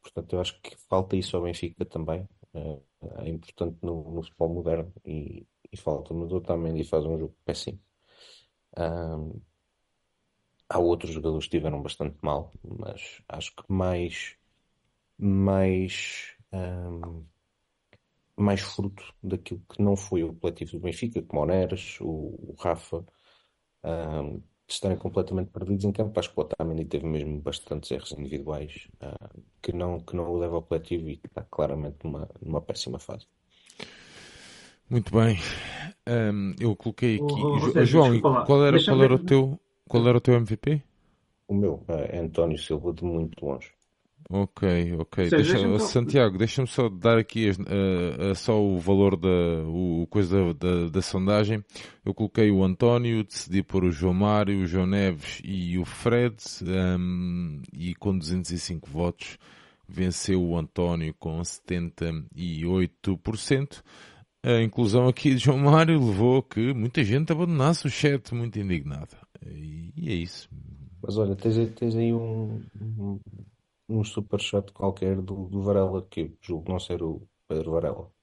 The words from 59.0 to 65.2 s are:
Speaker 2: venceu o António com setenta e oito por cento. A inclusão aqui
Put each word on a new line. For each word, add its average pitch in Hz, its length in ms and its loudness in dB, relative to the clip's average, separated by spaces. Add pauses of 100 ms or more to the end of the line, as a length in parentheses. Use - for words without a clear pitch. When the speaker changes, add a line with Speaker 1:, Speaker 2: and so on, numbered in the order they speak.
Speaker 2:
venceu 92 560 0
o 85 120 0
António 82 600 -2
com 82 260 -6
setenta 85 680 -6 (240)
e 82 320 -4
oito 92 500 0
por 110 180 -6
cento. - 480 -2 (600)
A 120 180 4
inclusão 117 460 4
aqui 131 240 4